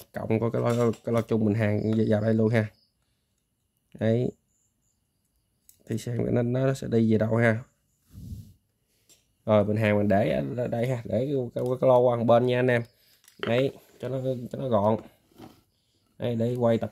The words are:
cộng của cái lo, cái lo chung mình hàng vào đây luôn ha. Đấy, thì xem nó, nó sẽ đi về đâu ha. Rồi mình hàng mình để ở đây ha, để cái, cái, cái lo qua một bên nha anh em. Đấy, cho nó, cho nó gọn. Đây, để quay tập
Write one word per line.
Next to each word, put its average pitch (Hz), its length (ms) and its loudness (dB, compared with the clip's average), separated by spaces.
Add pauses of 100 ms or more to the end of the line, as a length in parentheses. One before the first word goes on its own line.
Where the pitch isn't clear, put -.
(140)
cộng 110 260 -2
của 117 100 -2
cái 113 120 -4
lo, 120 300 0 (120)
cái 117 100 -4
lo 117 80 2
chung 110 240 -2
mình 104 80 2
hàng 104 380 0 (180)
vào 107 120 2
đây 113 120 2
luôn 110 160 2
ha. 113 160 2 (1300)
Đấy, 113 320 2 (1500)
thì 113 120 -6
xem 120 380 -4
nó, 120 60 2
nó 127 320 0
sẽ 127 180 -8
đi 113 200 4
về 110 60 4
đâu 110 180 0
ha. 117 280 2 (1800)
Rồi 107 200 4
mình 107 120 -2
hàng 107 200 2
mình 104 100 0
để 131 340 2 (160)
ở 120 100 -4
đây 117 200 -4
ha, 127 180 -4
để 107 200 -2
cái, 143 100 -4 (200)
cái, 123 80 -4 (180)
cái 135 60 4
lo 127 120 6
qua 123 160 4
một 117 80 -2
bên 120 220 4
nha 123 140 0
anh 123 80 2
em. 120 140 2 (680)
Đấy, 127 240 0 (280)
cho 120 100 -10
nó, 131 120 -6 (300)
cho 127 80 -10
nó 135 80 -6
gọn. 110 300 2 (1200)
Đây, 120 160 -4
để 117 200 -2
quay 117 220 2
tập 110 140 -6